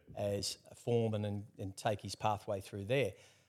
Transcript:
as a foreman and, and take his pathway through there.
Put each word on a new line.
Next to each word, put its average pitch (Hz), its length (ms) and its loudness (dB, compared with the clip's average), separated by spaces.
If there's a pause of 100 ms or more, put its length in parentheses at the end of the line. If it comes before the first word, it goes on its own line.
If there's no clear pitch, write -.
(160)
as 101 420 0 (120)
a - 40 -18
foreman 113 500 2
and, 101 200 -2 (140)
and 98 180 -6
take 110 240 0
his 98 140 -6
pathway 104 460 0
through 101 240 -8
there. 117 280 2 (360)